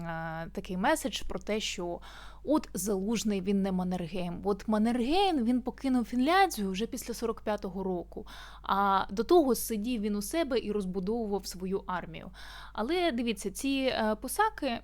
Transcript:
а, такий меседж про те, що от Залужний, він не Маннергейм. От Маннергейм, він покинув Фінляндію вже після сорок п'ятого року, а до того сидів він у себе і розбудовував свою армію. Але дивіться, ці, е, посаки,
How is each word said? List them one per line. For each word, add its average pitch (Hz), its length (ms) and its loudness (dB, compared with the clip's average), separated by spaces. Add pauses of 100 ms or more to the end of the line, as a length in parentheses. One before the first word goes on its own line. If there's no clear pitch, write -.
а, 165 460 -6
такий - 240 -6
меседж 254 460 0
про 190 160 -4
те, 208 220 -2
що 175 400 -6 (440)
от 294 300 2
Залужний, 202 680 0
він 196 220 2
не 190 100 2
Маннергейм. 180 720 -2
От 196 240 0
Маннергейм, 247 760 4
він 247 180 2
покинув 254 420 0
Фінляндію 254 640 4
вже 190 160 -2
після 240 280 -8
сорок 226 260 -4
п'ятого 196 440 -4
року, 185 420 -4 (360)
а 196 480 4
до 208 140 0
того 285 300 8
сидів 220 460 -2
він 208 160 0
у 208 60 -2
себе 277 380 0
і 208 120 -4
розбудовував 196 760 -2
свою 190 400 -4
армію. 170 440 -6 (420)
Але 320 400 2
дивіться, 233 380 0
ці, 269 420 0
е, 214 220 2
посаки, 277 680 0